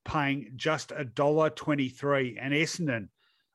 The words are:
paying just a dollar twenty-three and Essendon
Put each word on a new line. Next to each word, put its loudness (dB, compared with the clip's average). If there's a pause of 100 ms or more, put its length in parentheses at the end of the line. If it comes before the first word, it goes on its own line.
paying -2
just -2
a -6
dollar 4
twenty-three 0
and -2
Essendon 0 (460)